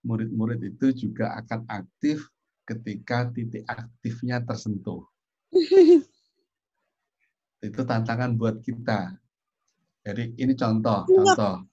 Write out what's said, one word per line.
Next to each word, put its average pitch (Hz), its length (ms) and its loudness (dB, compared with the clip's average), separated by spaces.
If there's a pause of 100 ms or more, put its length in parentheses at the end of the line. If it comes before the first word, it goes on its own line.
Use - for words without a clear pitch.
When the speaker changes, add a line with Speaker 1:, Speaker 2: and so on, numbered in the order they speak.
Speaker 1:
Murid-murid 110 600 -4
itu 131 280 0
juga 113 480 -6
akan 113 320 -8
aktif 147 560 -6 (400)
ketika 117 640 -6
titik 117 360 -8
aktifnya 123 760 -6
tersentuh. 104 640 -8 (440)
Speaker 2:
<laughs> 339 560 8 (1500)
Speaker 1:
Itu 107 240 -8
tantangan 117 560 -2
buat 113 240 -2
kita. 110 520 -4 (880)
Jadi 117 360 -6
ini 131 160 2
contoh, 110 560 0
Speaker 2:
Iya. 381 240 8
Speaker 1:
contoh. 196 200 0 (180)